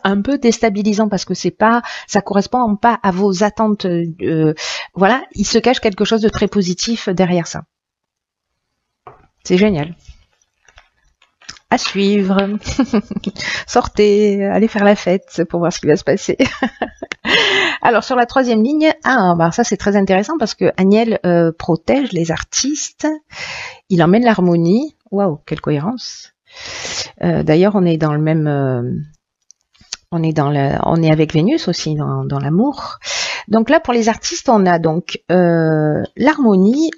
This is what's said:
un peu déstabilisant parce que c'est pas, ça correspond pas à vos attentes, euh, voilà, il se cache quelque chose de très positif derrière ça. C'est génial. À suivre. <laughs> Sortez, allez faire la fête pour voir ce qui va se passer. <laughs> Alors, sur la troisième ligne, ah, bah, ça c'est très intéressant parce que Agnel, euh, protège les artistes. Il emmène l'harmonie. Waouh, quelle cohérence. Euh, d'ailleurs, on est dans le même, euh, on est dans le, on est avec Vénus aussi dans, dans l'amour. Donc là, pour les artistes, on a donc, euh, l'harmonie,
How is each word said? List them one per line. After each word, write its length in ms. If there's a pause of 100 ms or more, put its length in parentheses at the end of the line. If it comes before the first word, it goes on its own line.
un 160
peu 160
déstabilisant 720
parce 160
que 80
c'est 180
pas, 300 (260)
ça 140
correspond 560
pas 260
à 80
vos 320
attentes, 420
euh, 680 (420)
voilà, 260 (120)
il 120
se 120
cache 240
quelque 240
chose 160
de 80
très 180
positif 640
derrière 360
ça. 180 (1800)
C'est 140
génial. 380 (1700)
À 80
suivre. 600 (680)
<laughs> 640
Sortez, 760
allez 240
faire 160
la 100
fête 540
pour 100
voir 140
ce 80
qui 60
va 100
se 80
passer. 360
<laughs> 60 (1300)
Alors, 220
sur 120
la 100
troisième 380
ligne, 280 (120)
ah, 340
bah, 140
ça 140
c'est 100
très 220
intéressant 400
parce 160
que 240
Agnel, 480
euh, 260
protège 640
les 180
artistes. 760 (840)
Il 140
emmène 200
l'harmonie. 720 (160)
Waouh, 340
quelle 140
cohérence. 760 (880)
Euh, 200
d'ailleurs, 320
on 100
est 120
dans 160
le 80
même, 260
euh, 360 (1300)
on 120
est 80
dans 180
le, 340
on 180
est 100
avec 220
Vénus 340
aussi 280
dans, 280
dans 160
l'amour. 600 (480)
Donc 220
là, 100
pour 140
les 140
artistes, 400
on 180
a 140
donc, 420 (100)
euh, 720 (120)
l'harmonie, 840